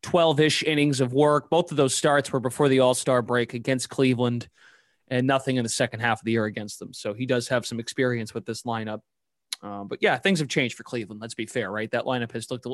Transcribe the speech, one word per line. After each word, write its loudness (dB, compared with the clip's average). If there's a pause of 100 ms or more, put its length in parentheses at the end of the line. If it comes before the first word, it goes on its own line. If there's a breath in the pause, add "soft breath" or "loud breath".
twelve-ish 4
innings 2
of 0
work. 4
Both 2
of -4
those 4
starts 2
were 0
before 0
the 6
All-Star 4
break -2
against -4
Cleveland, 2 (580 soft breath)
and 0
nothing 0
in 0
the -2
second -2
half 0
of -20
the 0
year 2
against -10
them. -16
So -8
he -6
does 0
have 0
some -8
experience -4
with -8
this -8
lineup. -6 (600)
Uh, -10
but -8
yeah, 4
things 2
have -2
changed 0
for -18
Cleveland. -8
Let's -12
be -8
fair, -4
right? -6
That -2
lineup -2
has -8
looked, -8